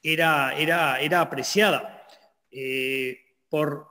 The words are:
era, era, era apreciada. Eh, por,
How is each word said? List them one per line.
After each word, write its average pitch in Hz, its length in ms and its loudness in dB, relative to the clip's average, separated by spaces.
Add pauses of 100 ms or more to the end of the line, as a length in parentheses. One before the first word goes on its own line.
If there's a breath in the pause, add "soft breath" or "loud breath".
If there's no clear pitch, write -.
era, 156 560 2
era, 156 420 2
era 160 220 2
apreciada. 160 840 0 (440 loud breath)
Eh, 131 680 -4 (320)
por, 151 420 -4